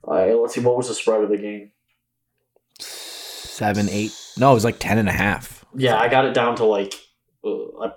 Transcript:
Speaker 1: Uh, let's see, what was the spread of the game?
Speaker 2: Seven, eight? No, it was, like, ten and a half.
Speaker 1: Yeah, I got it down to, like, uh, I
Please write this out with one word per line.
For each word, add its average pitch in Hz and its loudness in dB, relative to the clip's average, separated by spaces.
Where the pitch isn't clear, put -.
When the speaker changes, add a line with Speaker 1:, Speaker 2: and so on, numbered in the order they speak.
Speaker 1:
Uh, 92 2
let's 120 -2
see, - -4
what 123 2
was 123 -2
the 113 -6
spread 110 0
of 104 0
the 104 2
game? 104 -10
Speaker 2:
Seven, - -4
eight? 104 -2
No, 135 6
it - 8
was, 110 2
like, 117 0
ten - 0
and 107 2
a 87 0
half. - -2
Speaker 1:
Yeah, 123 2
I 120 2
got 131 4
it 120 -2
down 120 2
to, 113 0
like, 101 2
uh, - -6
I 113 -6